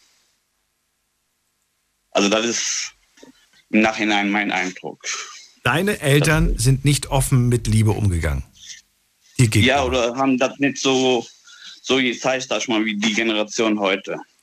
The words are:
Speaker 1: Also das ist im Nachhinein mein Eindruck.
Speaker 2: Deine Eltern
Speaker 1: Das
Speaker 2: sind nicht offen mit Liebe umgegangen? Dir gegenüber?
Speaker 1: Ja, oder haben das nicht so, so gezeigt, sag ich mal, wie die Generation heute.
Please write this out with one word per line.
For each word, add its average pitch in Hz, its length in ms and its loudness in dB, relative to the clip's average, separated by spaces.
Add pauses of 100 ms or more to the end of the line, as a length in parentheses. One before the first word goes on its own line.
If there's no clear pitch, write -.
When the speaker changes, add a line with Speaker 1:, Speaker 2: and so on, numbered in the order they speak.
(2000)
Speaker 1:
Also 101 180 2
das 110 160 2
ist - 460 -4 (800)
im 107 100 4
Nachhinein 107 500 0
mein 104 200 -2
Eindruck. 92 480 -6 (640)
Speaker 2:
Deine 175 360 0
Eltern 156 560 2
Speaker 1:
Das 110 80 -2
Speaker 2:
sind 131 220 2
nicht 143 220 0
offen 127 420 0
mit 120 180 0
Liebe 107 240 2
umgegangen? 82 520 -2 (920)
Dir 127 100 6
gegenüber? 107 280 2
Speaker 1:
Ja, 143 80 2
oder 123 320 0
haben 135 220 2
das 127 220 0
nicht 139 180 0
so, 127 480 2 (560)
so 127 160 0
gezeigt, 127 520 -2
sag 107 120 -2
ich - 60 -10
mal, 110 180 0
wie 110 100 -4
die 107 180 -2
Generation 110 640 -2
heute. 95 400 -2 (240)